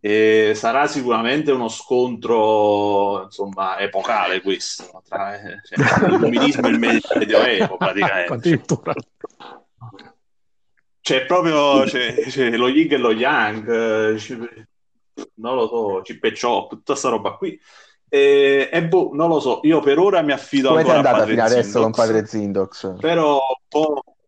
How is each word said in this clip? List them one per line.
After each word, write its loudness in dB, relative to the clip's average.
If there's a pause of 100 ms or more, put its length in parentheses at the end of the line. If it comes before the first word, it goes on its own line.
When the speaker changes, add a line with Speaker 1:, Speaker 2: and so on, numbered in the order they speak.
Speaker 1:
E 4
sarà 0
sicuramente -2
uno 0
scontro, 0
insomma, -6
epocale -2
questo, -8
tra, -8
eh, -16
cioè, 0
l'illuminismo 2
e 2
il 0
medioevo, 0
praticamente. -2
Speaker 2:
Addirittura. -2 (2000)
Speaker 1:
C'è -2
proprio, 2
c'è, -2 (120)
c'è 0
lo 0
yin 2
e 2
lo 2
yang, -2
eh, -4
ci-, -12 (960)
non -6
lo 0
so, -4
Chip -14
e 0
Chop, -2
tutta -6
sta -4
roba -2
qui. -8 (480)
E, 4
e 0
boh, 2
non 0
lo 2
so, -2
io 4
per 2
ora 4
mi 0
affido 0
Speaker 3:
Come 4
ti 2
è 6
Speaker 1:
ancora 4
a 4
Speaker 3:
andata 2
Speaker 1:
padre -2
Speaker 3:
fino 2
adesso -2
con 0
Speaker 1:
Zindox, 2
Speaker 3:
padre 0
Zindox? -6
Speaker 1:
però 0
un -2
po', -2 (240)